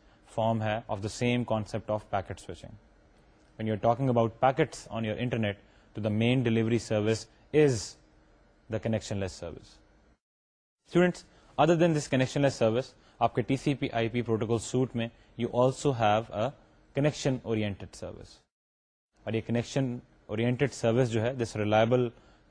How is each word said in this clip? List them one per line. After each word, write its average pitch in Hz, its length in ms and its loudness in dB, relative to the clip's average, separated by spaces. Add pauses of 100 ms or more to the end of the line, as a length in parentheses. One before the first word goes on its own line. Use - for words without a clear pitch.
(300)
فارم 113 320 0
ہے 107 140 0
of 110 220 -6
the 104 120 -6 (140)
same 120 200 2 (100)
concept 107 400 -4
of 107 60 -2 (160)
packet 95 260 -4
switching۔ - 320 -16 (840)
When 110 100 -2
you 107 80 0
are 113 120 2
talking 120 260 2
about 113 140 4 (180)
packets 131 500 -2
on 113 120 -4
your 107 120 -4
internet, 110 320 -2 (400)
تو 107 80 -8
the 107 140 -2
main 120 240 4
delivery 113 380 2 (120)
service 107 360 0 (280)
is 147 180 6 (1040)
the 104 60 -2
connection 110 360 -2
less 98 180 -4 (100)
service۔ - 280 -14 (1200)
Students, 175 300 2 (380)
other 160 160 6
than 170 140 4
this 147 240 0
connection 131 280 2
less 131 260 2
service، 120 260 -2 (260)
آپ 117 160 0
کے 127 60 0
ٹی 135 160 0
سی 147 160 -2
پی 123 180 -4
آئی 117 180 -2
پی 120 120 -2
پروٹوکول 113 380 0
سوٹ 127 360 -2
میں 117 120 -2 (340)
you 117 200 0
also 131 320 2
have 110 380 2
a 107 140 -2 (540)
connection 139 380 0 (100)
oriented 107 580 -4
service۔ - 260 -14 (920)
اور 107 100 -6
یہ 110 80 0 (100)
connection 123 460 -2 (340)
oriented 120 360 0 (180)
service 120 200 4
جو 113 160 -2
ہے، 113 60 0
this 120 340 -4
reliable 113 480 4 (420)